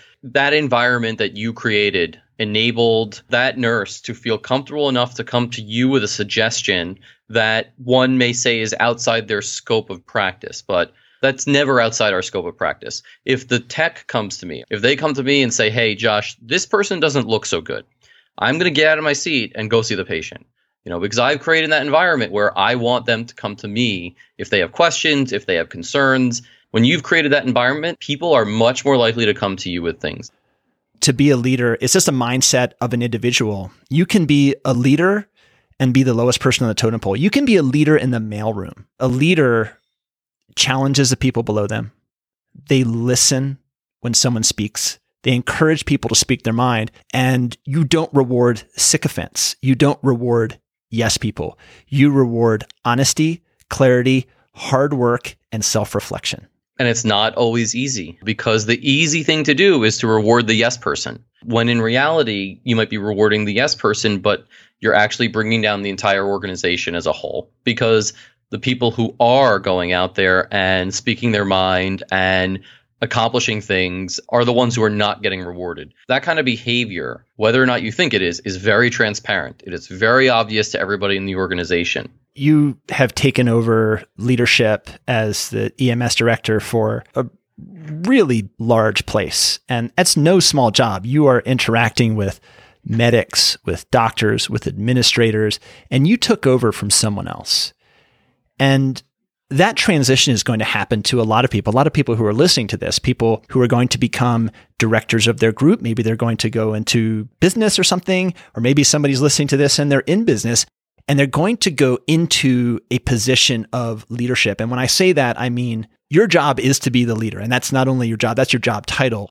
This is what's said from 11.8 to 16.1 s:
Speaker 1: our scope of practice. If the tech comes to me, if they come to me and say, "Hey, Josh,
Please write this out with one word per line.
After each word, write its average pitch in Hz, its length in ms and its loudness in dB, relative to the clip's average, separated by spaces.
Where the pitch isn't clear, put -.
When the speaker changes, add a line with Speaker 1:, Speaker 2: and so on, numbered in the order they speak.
Speaker 1:
our 92 80 -2
scope 90 240 -6
of 85 100 -12
practice. - 460 -8
If 127 220 -2
the 120 120 0
tech - 460 -6
comes 107 320 -6
to 92 80 -14
me, 67 240 -12
if 104 100 -6
they 127 160 2
come 151 160 -2
to 135 100 -6
me 139 200 2
and 117 100 -2
say, 110 160 0
"Hey, 110 260 0
Josh, 107 460 -2